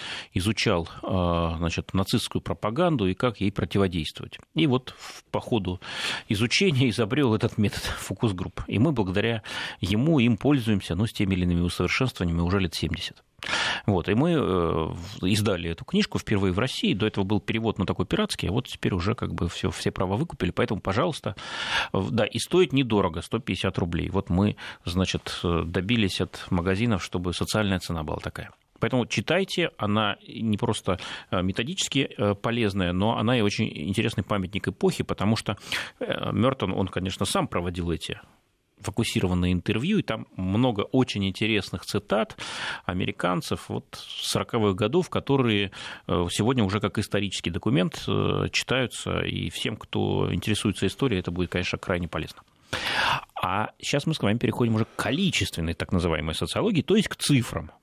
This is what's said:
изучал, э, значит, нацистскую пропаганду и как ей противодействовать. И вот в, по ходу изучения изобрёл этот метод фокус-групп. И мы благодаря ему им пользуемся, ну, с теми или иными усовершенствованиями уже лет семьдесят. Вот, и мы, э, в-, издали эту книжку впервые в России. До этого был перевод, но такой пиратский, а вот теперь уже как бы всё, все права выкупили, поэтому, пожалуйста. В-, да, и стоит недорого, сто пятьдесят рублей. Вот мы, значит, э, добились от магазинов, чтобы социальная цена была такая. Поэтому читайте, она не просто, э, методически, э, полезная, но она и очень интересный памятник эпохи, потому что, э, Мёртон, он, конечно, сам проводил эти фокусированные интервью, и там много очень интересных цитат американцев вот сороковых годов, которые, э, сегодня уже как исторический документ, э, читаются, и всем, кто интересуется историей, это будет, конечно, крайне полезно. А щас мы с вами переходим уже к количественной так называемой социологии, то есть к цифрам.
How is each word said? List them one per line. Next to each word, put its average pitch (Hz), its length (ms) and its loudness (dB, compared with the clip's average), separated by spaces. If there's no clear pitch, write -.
изучал, 92 540 2
э, 85 580 2
значит, 82 360 -2
нацистскую 95 480 0
пропаганду 117 640 0
и 92 80 2
как 123 260 -2
ей 98 120 0
противодействовать. 90 880 -2
И 165 100 4
вот 127 320 0
в, - 320 -16
по 107 80 -2
ходу 95 420 0
изучения 123 640 4
изобрёл 113 460 2
этот 113 200 0
метод 104 280 2
фокус-групп. - 800 -2
И 101 140 0
мы 135 100 6
благодаря 107 540 0
ему 127 380 2
им 117 200 6
пользуемся, 113 580 2
ну, 107 100 2
с - 60 -4
теми 95 220 0
или 90 100 2
иными 87 160 4
усовершенствованиями 87 800 0
уже 87 180 2
лет 90 160 -2
семьдесят. - 480 -6
Вот, 95 220 2
и 101 60 4
мы, 147 180 4
э, 156 80 4
в-, 87 840 0
издали 95 460 2
эту - 140 -8
книжку 196 340 0
впервые 98 340 2
в 90 60 0
России. 131 340 0
До 104 140 0
этого 104 160 0
был 98 180 2
перевод, 110 380 -2
но 95 60 2
такой 90 200 0
пиратский, - 440 -2
а 87 40 -2
вот 113 140 -2
теперь - 260 -4
уже 92 220 0
как 92 180 -4
бы 85 160 0
всё, 92 220 -2
все - 220 -2
права 95 240 0
выкупили, 165 340 -2
поэтому, 110 300 0
пожалуйста. 120 560 -2
В-, 95 180 0
да, 110 160 2
и - 140 -4
стоит 180 320 2
недорого, 101 500 2
сто - 160 -4
пятьдесят 95 400 -2
рублей. 85 320 0
Вот 95 180 -2
мы, 98 280 4
значит, 90 600 -2
э, 85 200 2
добились 95 560 0
от - 300 -6
магазинов, 95 540 2
чтобы 90 280 -2
социальная 98 460 0
цена 82 240 -4
была 82 160 -4
такая. - 320 -8
Поэтому 117 260 2
читайте, 170 720 0
она 104 380 2
не 110 300 -2
просто, 101 420 0
э, 95 100 0
методически, 123 800 0
э, 104 160 4
полезная, 101 580 0
но 107 260 2
она 117 200 2
и - 20 4
очень 104 280 2
интересный 110 360 0
памятник 95 420 -2
эпохи, 98 380 0
потому 101 320 2
что, - 200 -4
э, - 320 -4
Мёртон, 104 400 2
он, 95 160 0
конечно, 92 360 -4
сам 175 220 0
проводил 87 460 -2
эти - 280 -6
фокусированные 92 720 2
интервью, 113 460 0
и 151 40 0
там 113 340 -4
много 101 460 2
очень 120 460 2
интересных 104 560 -2
цитат 208 520 -2
американцев 101 800 -2
вот 113 160 -6
сороковых 104 540 2
годов, 127 340 2
которые, 107 640 2
э, 87 240 2
сегодня 117 340 2
уже 98 160 2
как 104 180 0
исторический 101 520 -2
документ, 139 560 0
э, 98 460 2
читаются, 113 680 -2
и 90 300 -4
всем, - 260 -6
кто 98 560 0
интересуется 101 540 0
историей, 113 340 0
это 87 120 -4
будет, 87 180 -2
конечно, 90 280 -2
крайне 87 300 -2
полезно. - 340 -8
А 98 280 0
щас - 240 -2
мы 160 80 0
с - 60 -6
вами 107 180 2
переходим 117 360 2
уже 110 100 2
к - 120 -20
количественной 107 800 0
так - 180 -6
называемой 80 420 2
социологии, 147 480 0
то 185 140 4
есть 214 120 4
к - 80 -8
цифрам. - 540 2